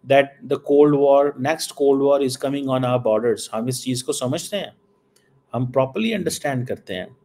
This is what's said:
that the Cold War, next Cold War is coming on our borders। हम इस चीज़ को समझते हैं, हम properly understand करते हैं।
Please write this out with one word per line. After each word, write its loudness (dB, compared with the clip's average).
that 6
the -2
Cold 6
War, 4
next -4
Cold 4
War 4
is -4
coming -4
on 0
our 0
borders। 0
हम -4
इस -6
चीज़ -4
को -4
समझते -6
हैं, -10
हम -4
properly 0
understand -4
करते -8
हैं। -10